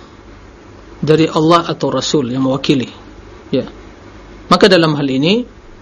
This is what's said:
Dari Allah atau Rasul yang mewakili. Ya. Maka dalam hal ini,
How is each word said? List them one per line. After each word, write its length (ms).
Dari 320
Allah 400
atau 240
Rasul 400
yang 120
mewakili. 440
Ya. 160
Maka 240
dalam 240
hal 120
ini, 380